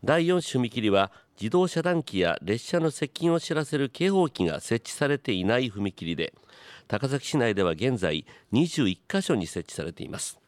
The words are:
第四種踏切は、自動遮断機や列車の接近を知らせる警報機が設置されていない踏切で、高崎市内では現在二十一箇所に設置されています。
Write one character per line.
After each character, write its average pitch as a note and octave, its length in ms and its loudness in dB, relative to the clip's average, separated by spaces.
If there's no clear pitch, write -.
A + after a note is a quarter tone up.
第 E3 240 4
四 F3+ 140 2
種 B2+ 220 -2
踏 A#2 60 -2
切 A2 200 0
は、 F#2+ 220 4
自 G#2 100 -4
動 F3+ 180 4
遮 E3 140 -2
断 E3+ 220 0
機 - 160 -4
や E2+ 220 2
列 G#2 220 -2
車 F3 160 -2
の D#3+ 100 2
接 D3 200 -6
近 E3 240 0
を E3 60 2
知 - 140 -6
ら D3+ 120 0
せ D3+ 120 -4
る C3+ 120 0
警 F#3 200 -2
報 F#3 200 2
機 - 160 -2
が D2+ 140 -2
設 - 160 -2
置 - 160 -6
さ - 160 0
れ C#3+ 100 2
て B2 160 -2
い F2+ 120 0
な A2+ 140 4
い B2+ 100 -2
踏 G2+ 220 -4
切 E2+ 240 -6
で、 D#2+ 180 -4
高 A#2 220 -2
崎 C#3 180 -4
市 D#3 100 -2
内 A2+ 160 2
で G2 100 2
は F2 80 4
現 G#2+ 280 0
在 D#2+ 260 0
二 C#3 160 4
十 C#3 220 2
一 F#2 100 -2
箇 G3 120 0
所 E3 140 0
に F#2 100 0
設 - 140 -8
置 - 140 -12
さ D#2+ 100 -8
れ E2 100 -8
て - 100 -12
い - 60 -12
ま - 100 -10
す。 - 280 -10